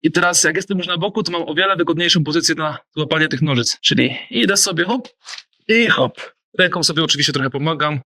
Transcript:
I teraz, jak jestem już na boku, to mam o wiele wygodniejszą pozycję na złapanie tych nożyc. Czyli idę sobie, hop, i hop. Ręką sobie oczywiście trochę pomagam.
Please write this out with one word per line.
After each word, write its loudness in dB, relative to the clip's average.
I 2
teraz, 2
jak 2
jestem -2
już -4
na -2
boku, -2
to -6
mam -4
o -6
wiele 2
wygodniejszą 0
pozycję 0
na -4
złapanie 0
tych -2
nożyc. 0
Czyli 2
idę 2
sobie, 0
hop, -4
i 4
hop. 0
Ręką 0
sobie 0
oczywiście -2
trochę 0
pomagam. -2